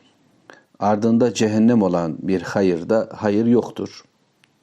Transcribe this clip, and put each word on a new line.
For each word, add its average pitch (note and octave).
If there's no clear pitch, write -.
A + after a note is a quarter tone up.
"Ardında A2+
cehennem A2
olan E2+
bir F#2
hayırda F#2+
hayır G#2+
yoktur. -